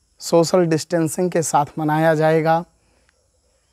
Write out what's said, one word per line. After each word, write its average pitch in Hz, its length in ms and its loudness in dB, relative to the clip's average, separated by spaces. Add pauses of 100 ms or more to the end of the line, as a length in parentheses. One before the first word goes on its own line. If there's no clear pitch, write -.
(220)
सोशल 170 440 2
डिस्टेंसिंग 165 680 -2
के 180 120 -2
साथ 143 360 -2
मनाया 160 360 0
जाएगा। 160 480 0 (1080)